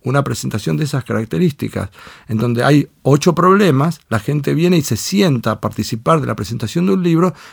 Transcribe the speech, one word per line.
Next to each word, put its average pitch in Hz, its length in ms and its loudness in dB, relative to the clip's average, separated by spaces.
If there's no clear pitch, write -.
una 139 180 0
presentación 131 540 -4
de 151 80 -2
esas 139 180 -4
características, 113 880 -2
en 113 100 -2
donde 120 240 0
hay 139 260 4
ocho 147 320 2
problemas, 170 680 2
la 110 100 0
gente 143 340 -2
viene 175 220 2
y 151 60 2
se 117 140 -2
sienta 156 540 0
a 104 100 -4
participar 117 600 -2
de 123 80 -4
la 113 80 -4
presentación 117 500 -4
de 196 60 2
un 190 100 0
libro 175 320 2